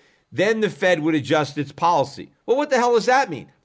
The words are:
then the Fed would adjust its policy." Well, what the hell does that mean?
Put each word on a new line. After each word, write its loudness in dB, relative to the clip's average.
then 0
the 0
Fed 0
would 0
adjust -2
its -8
policy." -2
Well, 0
what -2
the 2
hell 2
does 2
that 2
mean? -12